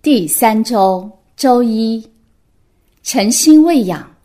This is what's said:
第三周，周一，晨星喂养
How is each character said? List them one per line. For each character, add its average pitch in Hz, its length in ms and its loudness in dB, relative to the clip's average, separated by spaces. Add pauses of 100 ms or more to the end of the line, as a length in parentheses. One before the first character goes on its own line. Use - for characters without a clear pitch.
(120)
第 196 140 0
三 220 380 -2
周， 190 440 -2 (280)
周 247 260 0
一， 226 420 -4 (1000)
晨 202 260 -2
星 311 320 4
喂 311 220 0
养 175 280 -10 (120)